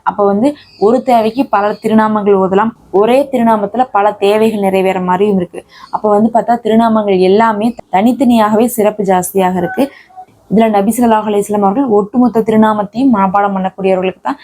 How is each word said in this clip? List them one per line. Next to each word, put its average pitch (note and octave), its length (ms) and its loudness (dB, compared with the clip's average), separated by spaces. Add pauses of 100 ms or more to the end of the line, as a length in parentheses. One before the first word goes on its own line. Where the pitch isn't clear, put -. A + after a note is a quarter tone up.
அப்ப F#3 220 -4
வந்து G3+ 220 0 (340)
ஒரு A3 200 2
தேவைக்கு A#3 460 0
பல G3+ 260 -2
திருநாமங்கள் G#3+ 680 0
ஓதலாம், G3 320 0 (200)
ஒரே A3 240 2 (100)
திருநாமத்துல A3+ 680 0
பல G3+ 140 0 (120)
தேவைகள் G#3+ 480 0
நிறைவேற F#3+ 360 0
மாதிரியும் F#3 380 0
இருக்கு. F3 200 -8 (300)
அப்ப - 200 -6
வந்து G#3 220 2
பார்த்தா A3+ 300 0
திருநாமங்கள் A3 640 2
எல்லாமே G#3+ 420 2 (220)
தனித்தனியாகவே A3+ 760 2
சிறப்பு G#3 360 -2
ஜாஸ்தியாக F#3 540 0
இருக்கு. C4 260 -2 (680)
இதுல A3 200 2
நபி G#3 240 0
ஸல்லல்லாஹு A3 380 0
அலைஹி G#3 120 0
வஸல்லம் G#3 240 -2
அவர்கள் A#3 300 -2
ஒட்டுமொத்த A3+ 460 0
திருநாமத்தையும் A3 720 0
மனப்பாடம் G3 420 0
பண்ணக்கூடியவர்களுக்கு F#3 680 -2
தான் C4+ 200 -8